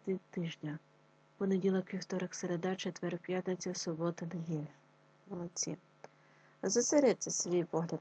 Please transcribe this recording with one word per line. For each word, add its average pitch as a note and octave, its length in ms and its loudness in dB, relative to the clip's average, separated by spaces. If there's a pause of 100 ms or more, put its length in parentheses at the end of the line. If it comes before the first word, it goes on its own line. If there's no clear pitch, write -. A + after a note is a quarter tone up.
(300)
тижня. D#3+ 480 -4 (580)
Понеділок, F#3+ 580 2
вівторок, F#3 400 -2
середа, F3+ 420 0
четвер, F3 420 -4
п'ятниця, F3+ 560 -2
субота, E3+ 600 -2
неділя. D#3+ 320 -2 (640)
Молодці. F3 460 -6 (840)
Зосередьте A#3+ 680 4
свій F3 340 2
погляд E3 360 -2